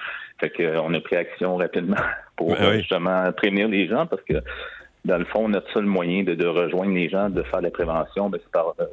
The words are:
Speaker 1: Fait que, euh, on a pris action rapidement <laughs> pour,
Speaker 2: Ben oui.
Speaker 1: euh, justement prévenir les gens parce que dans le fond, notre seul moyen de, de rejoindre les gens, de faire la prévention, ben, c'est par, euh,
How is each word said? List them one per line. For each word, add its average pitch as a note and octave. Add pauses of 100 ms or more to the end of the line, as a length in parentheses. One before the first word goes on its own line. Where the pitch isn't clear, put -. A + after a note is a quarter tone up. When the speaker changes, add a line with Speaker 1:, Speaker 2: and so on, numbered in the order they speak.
(420)
Speaker 1:
Fait D#2+
que, -
euh, D#2+
on D#2+
a D#2+
pris -
action F2+
rapidement F2+ (200)
<laughs> -
pour, E2
Speaker 2:
Ben F2
oui. G2+
Speaker 1:
euh, G#2+
justement F#2
prévenir G2+
les G2
gens B2+
parce -
que - (720)
dans F2+
le F2
fond, A2
notre G2+
seul G#2+
moyen F#2
de, F2+
de E2+
rejoindre F2
les F2
gens, G2
de F2
faire F#2
la E2+
prévention, E2
ben, G2
c'est -
par, E2
euh, E2+